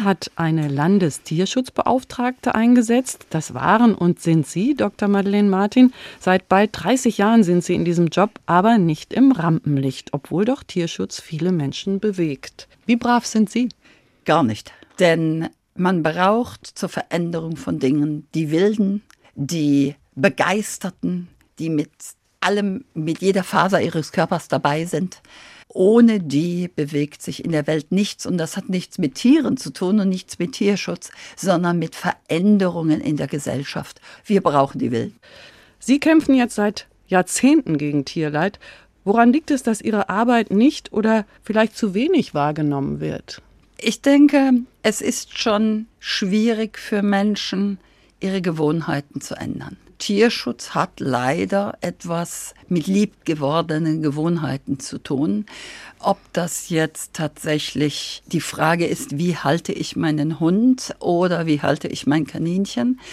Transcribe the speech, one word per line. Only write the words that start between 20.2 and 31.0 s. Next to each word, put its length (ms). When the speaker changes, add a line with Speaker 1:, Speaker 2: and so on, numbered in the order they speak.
Speaker 2:
die 100
mit 220
allem, 460
mit 240
jeder 240
Faser 380
ihres 320
Körpers 340
dabei 380
sind. 360
Ohne 500
die 480
bewegt 560
sich 200
in 80
der 140
Welt 260
nichts. 360
Und 100
das 200
hat 120
nichts 300
mit 160
Tieren 420
zu 140
tun 280
und 100
nichts 280
mit 140
Tierschutz, 580